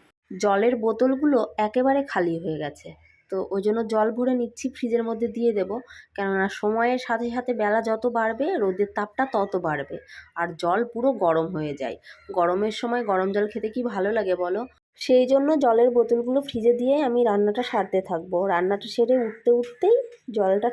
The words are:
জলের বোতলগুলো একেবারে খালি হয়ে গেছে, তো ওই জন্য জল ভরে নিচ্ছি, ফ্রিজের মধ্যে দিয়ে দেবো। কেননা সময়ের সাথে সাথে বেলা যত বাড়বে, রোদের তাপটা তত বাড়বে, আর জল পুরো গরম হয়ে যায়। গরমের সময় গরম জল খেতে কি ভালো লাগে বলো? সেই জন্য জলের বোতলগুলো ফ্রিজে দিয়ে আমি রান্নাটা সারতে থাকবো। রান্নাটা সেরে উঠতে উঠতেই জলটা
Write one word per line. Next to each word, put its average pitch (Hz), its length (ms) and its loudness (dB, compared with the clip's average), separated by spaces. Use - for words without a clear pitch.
জলের 208 300 4
বোতলগুলো 262 560 2
একেবারে 262 340 2
খালি 175 220 0
হয়ে 160 200 -4
গেছে, 143 260 -10
তো 196 60 -4
ওই 196 120 -2
জন্য 214 140 2
জল 214 140 2
ভরে 247 240 0
নিচ্ছি, 233 240 -8
ফ্রিজের 233 340 -2
মধ্যে 226 260 -4
দিয়ে 233 240 2
দেবো। 185 160 -4
কেননা 190 320 0
সময়ের 233 460 0
সাথে 233 200 -2
সাথে 247 160 -2
বেলা 214 180 2
যত 220 140 -2
বাড়বে, 226 280 0
রোদের 196 340 0
তাপটা 208 260 -2
তত 202 180 0
বাড়বে, 147 320 -4
আর 170 80 0
জল 180 180 2
পুরো 233 180 0
গরম 165 320 2
হয়ে 151 260 -4
যায়। 120 140 -6
গরমের 185 440 2
সময় 240 300 -2
গরম 190 240 2
জল 208 160 0
খেতে 220 240 -6
কি 254 60 -4
ভালো 196 240 0
লাগে 190 260 0
বলো? 185 180 -2
সেই 254 260 6
জন্য 277 180 4
জলের 240 340 4
বোতলগুলো 240 500 2
ফ্রিজে 233 340 2
দিয়ে 262 140 2
আমি 240 120 0
রান্নাটা 208 420 2
সারতে 196 280 0
থাকবো। 180 280 -4
রান্নাটা 190 400 0
সেরে 240 220 2
উঠতে 220 240 -2
উঠতেই 370 380 2
জলটা 208 360 2